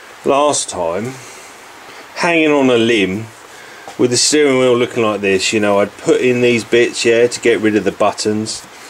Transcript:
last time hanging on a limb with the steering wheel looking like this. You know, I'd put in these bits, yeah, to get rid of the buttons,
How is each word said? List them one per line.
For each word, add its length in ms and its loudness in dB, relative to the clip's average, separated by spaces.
last 440 0
time 440 -6
hanging 360 0
on 180 2
a 80 4
limb 500 0
with 140 0
the 60 0
steering 420 2
wheel 160 4
looking 280 -2
like 180 -2
this. 300 0
You 80 0
know, 200 2
I'd 180 -2
put 240 0
in 200 2
these 220 2
bits, 420 0
yeah, 220 4
to 120 -8
get 200 2
rid 160 0
of 100 0
the 60 0
buttons, 720 -4